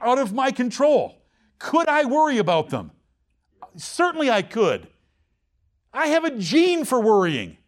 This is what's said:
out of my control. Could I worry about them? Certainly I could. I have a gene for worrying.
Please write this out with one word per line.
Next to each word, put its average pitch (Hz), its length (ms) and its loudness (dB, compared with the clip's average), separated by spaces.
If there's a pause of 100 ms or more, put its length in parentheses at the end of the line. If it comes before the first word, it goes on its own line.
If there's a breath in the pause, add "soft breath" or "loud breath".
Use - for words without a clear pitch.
out 240 160 0
of 233 160 -4
my 269 160 -2
control. 247 720 0 (360)
Could 320 280 0
I 294 180 2
worry 285 340 2
about 165 300 0
them? 95 220 -8 (840)
Certainly 320 560 -2
I 208 100 2
could. 165 460 -2 (1080)
I 302 140 -2
have 320 160 0
a 294 140 -4
gene 311 460 2
for 247 160 -2
worrying. 175 580 0 (100)